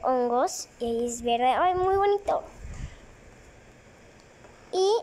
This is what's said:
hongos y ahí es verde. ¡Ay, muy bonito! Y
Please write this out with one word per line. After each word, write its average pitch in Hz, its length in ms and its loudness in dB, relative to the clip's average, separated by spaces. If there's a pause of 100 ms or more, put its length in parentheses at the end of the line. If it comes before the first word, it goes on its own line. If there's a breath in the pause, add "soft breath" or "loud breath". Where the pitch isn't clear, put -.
hongos 254 640 0 (140)
y 240 40 -4
ahí 233 200 -2
es 240 160 -8
verde. 233 240 0
¡Ay, 294 300 2
muy 370 200 2
bonito! 403 480 0 (2250 loud breath)
Y 381 180 4 (120)